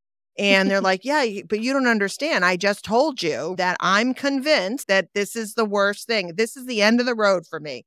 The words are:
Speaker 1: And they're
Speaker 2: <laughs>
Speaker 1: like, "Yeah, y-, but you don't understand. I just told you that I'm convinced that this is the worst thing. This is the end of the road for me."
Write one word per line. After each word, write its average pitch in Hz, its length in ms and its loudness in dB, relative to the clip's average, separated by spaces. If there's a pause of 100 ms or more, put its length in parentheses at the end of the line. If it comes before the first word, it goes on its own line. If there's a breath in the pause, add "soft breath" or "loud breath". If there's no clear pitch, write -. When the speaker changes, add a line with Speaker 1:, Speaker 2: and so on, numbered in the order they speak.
(400)
Speaker 1:
And 196 300 4
they're 196 100 2
Speaker 2:
<laughs> 190 120 2
Speaker 1:
like, 190 120 -4
"Yeah, 285 200 0
y-, 202 240 -4
but 214 120 -2
you 247 120 -2
don't 262 160 2
understand. 220 560 0
I 185 120 2
just 202 280 -2
told 247 400 2
you 156 340 -4
that 180 220 0
I'm 214 340 2
convinced 277 720 -2
that 190 260 2
this 202 220 -4
is 220 200 -6
the 233 100 0
worst 202 420 0
thing. 190 300 -2
This 226 200 -2
is 254 100 -16
the 240 140 -2
end 226 200 6
of 247 60 0
the 247 100 0
road 196 280 2
for 165 140 -12
me." 143 280 -10